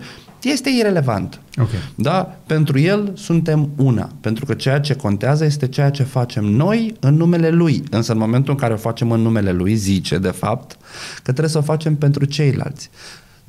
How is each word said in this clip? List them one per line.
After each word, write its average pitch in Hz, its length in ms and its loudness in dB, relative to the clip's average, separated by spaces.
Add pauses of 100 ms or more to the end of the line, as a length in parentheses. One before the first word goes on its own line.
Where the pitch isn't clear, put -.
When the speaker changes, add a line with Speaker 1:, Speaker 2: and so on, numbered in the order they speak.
(420)
Speaker 1:
este 269 360 -2
irelevant. 135 640 0 (200)
Speaker 2:
Ok. 117 80 2 (260)
Speaker 1:
Da? 175 420 -2 (100)
Pentru 156 320 0
el 196 380 2
suntem 160 600 0
una, 117 340 2 (100)
pentru 110 240 -4
că 113 100 -2
ceea 135 260 0
ce 147 140 0
contează 120 500 0
este 147 240 0
ceea 139 220 0
ce 139 120 -2
facem 120 420 -2
noi 190 560 2
în 135 140 4
numele 165 360 4
lui. 165 400 4
Însă 117 220 0
în 110 60 0
momentul 123 340 2
în 131 60 0
care 117 140 0
o 110 40 -2
facem 117 340 -2
în 113 100 2
numele 110 320 2
lui, 90 220 2
zice, 95 440 0
de 95 120 0
fapt, - 460 -6 (400)
că - 60 -18
trebuie 156 260 0
să 156 100 0
o 151 40 0
facem 156 340 0
pentru 143 280 2
ceilalți. - 680 -2 (580)